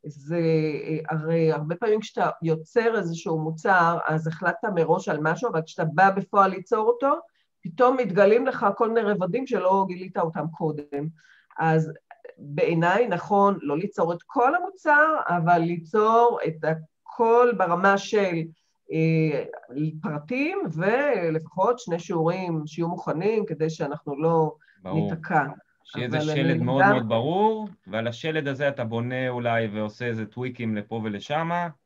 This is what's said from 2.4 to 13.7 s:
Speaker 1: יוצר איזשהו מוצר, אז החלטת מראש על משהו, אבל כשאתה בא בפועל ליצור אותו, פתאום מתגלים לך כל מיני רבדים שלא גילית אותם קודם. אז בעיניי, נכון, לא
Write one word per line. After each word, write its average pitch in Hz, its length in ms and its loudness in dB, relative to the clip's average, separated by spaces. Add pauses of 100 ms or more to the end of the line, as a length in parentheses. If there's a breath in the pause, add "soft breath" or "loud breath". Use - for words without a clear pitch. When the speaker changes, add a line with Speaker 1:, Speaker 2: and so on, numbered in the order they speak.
Speaker 1:
יוצר 165 540 0
איזשהו 165 420 -4
מוצר, 170 680 2
אז 160 200 -2
החלטת 170 380 -4 (100)
מראש 170 340 2
על 156 140 -2
משהו, 180 260 -2
אבל 160 140 -2
כשאתה 165 220 -6
בא 170 260 4
בפועל 196 400 2
ליצור 214 380 0
אותו, 269 240 2 (500 soft breath)
פתאום 254 340 2
מתגלים 214 500 4
לך 247 200 -2 (100)
כל 226 120 2
מיני 220 220 2
רבדים 185 360 -2
שלא 190 420 2
גילית 180 280 -10
אותם 165 360 -2
קודם. 147 560 -6 (500 soft breath)
אז 160 340 2 (460)
בעיניי, 170 720 0
נכון, 202 540 2
לא 147 160 -2